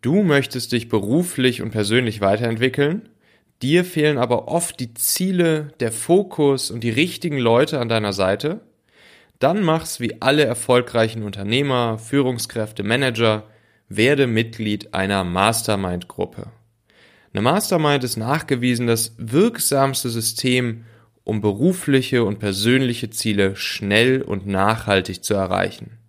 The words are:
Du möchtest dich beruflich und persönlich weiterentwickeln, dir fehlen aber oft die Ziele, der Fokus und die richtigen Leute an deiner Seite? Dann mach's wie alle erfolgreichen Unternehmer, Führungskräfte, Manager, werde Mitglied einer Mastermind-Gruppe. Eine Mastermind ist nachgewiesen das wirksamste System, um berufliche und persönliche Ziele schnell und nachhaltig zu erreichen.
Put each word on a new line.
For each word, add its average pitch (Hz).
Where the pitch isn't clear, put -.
Du 175
möchtest 139
dich 117
beruflich 127
und 110
persönlich 107
weiterentwickeln, 120
dir 160
fehlen 151
aber 120
oft -
die 117
Ziele, 165
der 117
Fokus 156
und 117
die 120
richtigen 147
Leute 127
an 117
deiner 110
Seite? 101
Dann 185
mach's 160
wie 117
alle 147
erfolgreichen 117
Unternehmer, 113
Führungskräfte, 113
Manager, 113
werde 135
Mitglied 110
einer 95
Mastermind-Gruppe. 92
Eine 98
Mastermind 151
ist 120
nachgewiesen 123
das 117
wirksamste 135
System, 117
um 110
berufliche 131
und 104
persönliche 117
Ziele 101
schnell 120
und 98
nachhaltig 98
zu 107
erreichen. 95